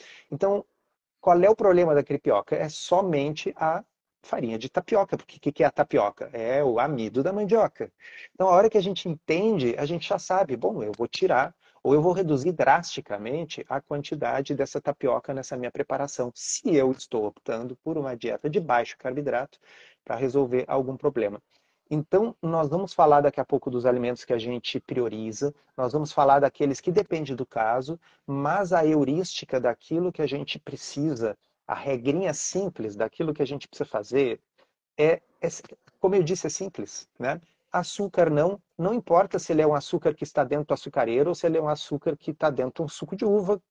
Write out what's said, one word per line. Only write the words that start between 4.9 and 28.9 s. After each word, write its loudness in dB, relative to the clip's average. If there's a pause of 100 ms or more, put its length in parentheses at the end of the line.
porque -18
o -20
que, -2
que 0
é 6
a 4
tapioca? 0
É 0
o 2
amido -2
da 0
mandioca. 0 (420)
Então, 2
a 6
hora 8
que 4
a 4
gente -4
entende, 0
a -2
gente -6
já 0
sabe, 0
bom, -2
eu -4
vou -2
tirar, 0 (280)
ou 4
eu 4
vou 4
reduzir 0
drasticamente -2
a -4
quantidade -4
dessa -4
tapioca -2
nessa -8
minha -6
preparação, -4
se -2
eu 6
estou -4
optando -8
por -8
uma -6
dieta -4
de -2
baixo 0
carboidrato -4 (460)
pra -6
resolver 0
algum -2
problema. -2 (480)
Então, 0
nós 0
vamos -4
falar 6
daqui 2
a -2
pouco -2
dos -2
alimentos 0
que -2
a 2
gente -6
prioriza, -4 (220)
nós -2
vamos -2
falar 6
daqueles 0
que -2
dependem -2
do -6
caso, -2 (280)
mas -2
a 4
heurística 0